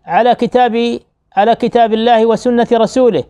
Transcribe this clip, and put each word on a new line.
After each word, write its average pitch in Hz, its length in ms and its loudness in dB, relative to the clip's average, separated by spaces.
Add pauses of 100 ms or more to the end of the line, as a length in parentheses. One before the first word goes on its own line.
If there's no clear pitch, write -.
على 214 280 0
كتاب، 240 680 -2 (360)
على 214 180 2
كتاب 226 380 -2
الله 226 340 2
وسنة 233 460 0
رسوله، 226 580 0